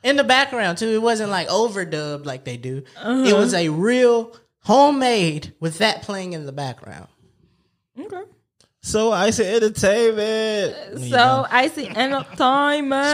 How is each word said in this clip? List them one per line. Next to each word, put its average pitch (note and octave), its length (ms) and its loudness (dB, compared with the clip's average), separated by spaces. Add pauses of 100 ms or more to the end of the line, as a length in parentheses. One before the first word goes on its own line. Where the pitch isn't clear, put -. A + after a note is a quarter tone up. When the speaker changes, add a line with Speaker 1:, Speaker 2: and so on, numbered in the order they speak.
Speaker 1:
In C4+ 140 2
the C#4+ 80 4
background, A#3+ 520 2
too. A3 120 -2
It A3 120 0
wasn't, A3 280 0
like, F#3 200 -2
overdubbed D#3+ 760 -2
like C3 200 -10
they B2 120 -10
do. C3 260 -10 (140)
Speaker 2:
Uh-huh. B3+ 280 -2
Speaker 1:
It G#3+ 100 6
was G3 180 4
a E3+ 160 0
real A#3 680 2 (280)
homemade A#3+ 1000 2
with E3 160 -4
that G#3+ 240 0
playing F#3+ 320 -8
in D#3 120 -10
the C#3 60 -12
background. A#2+ 560 -10 (920)
Speaker 2:
Okay. F#4+ 260 -12 (580)
Speaker 3:
So A3 300 0
Icy G#3 340 0
Entertainment. G#3+ 1300 0 (180)
When B2+ 100 -10
you B2+ 60 -8
Speaker 2:
So B3+ 80 2
Speaker 3:
done. C4 340 4
Speaker 2:
Icy C4 360 0
Entertainment. C4+ 1300 0